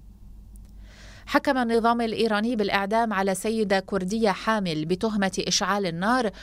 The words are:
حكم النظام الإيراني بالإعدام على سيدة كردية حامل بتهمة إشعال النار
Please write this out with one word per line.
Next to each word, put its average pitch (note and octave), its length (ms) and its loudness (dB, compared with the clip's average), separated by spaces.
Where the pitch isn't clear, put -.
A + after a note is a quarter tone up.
حكم C#4+ 300 2
النظام A#3 420 2
الإيراني A3+ 560 0
بالإعدام G#3 560 2
على F#3+ 220 2
سيدة G#3+ 460 0
كردية G3 500 0
حامل F3+ 540 0
بتهمة F#3+ 540 0
إشعال F#3+ 480 0
النار G3+ 440 2